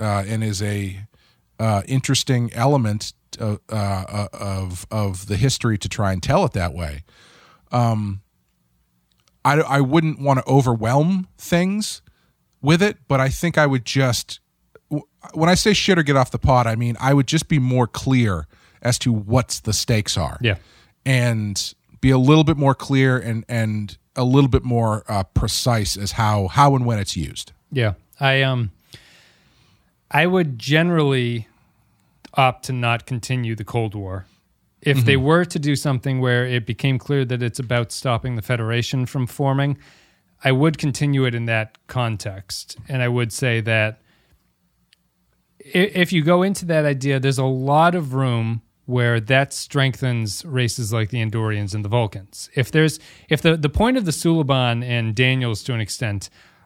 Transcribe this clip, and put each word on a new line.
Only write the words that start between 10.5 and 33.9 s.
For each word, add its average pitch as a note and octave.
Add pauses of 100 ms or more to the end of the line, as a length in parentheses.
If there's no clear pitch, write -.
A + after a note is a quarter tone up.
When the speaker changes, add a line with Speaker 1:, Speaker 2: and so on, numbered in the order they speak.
Speaker 1:
things F#3+ (640)
with E3
it, G#3 (100)
but C3+
I C3
think D#3+
I D3+
would C3
just, - (500)
w-, D3 (280)
when D#3+
I F#3
say G#3
shit F#3
or E3
get C#3+
off B2+
the -
pot, B2
I A2+
mean, A#2+
I C3+
would C#3+
just D#3
be D#3
more B2
clear G#2+ (360)
as A#2+
to B2
what's A2
the G#2+
stakes -
are. D#2+
Speaker 2:
Yeah. A2+ (480)
Speaker 1:
And A#2+ (260)
be C3
a C3
little D3
bit D#3
more C#3
clear C3+
and, A2+
and A2 (180)
a C3
little C3+
bit B2
more, A#2
uh, G2+
precise A#2
as G2
how, G#2+
how C#3+
and B2+
when A#2
it's G2
used. - (180)
Speaker 2:
Yeah. A2+ (260)
I, C3+
um, B2 (1400)
I D3+
would F3
generally C3+ (840)
opt C3
to C3+
not A#2+
continue A#2+
the G#2+
Cold A2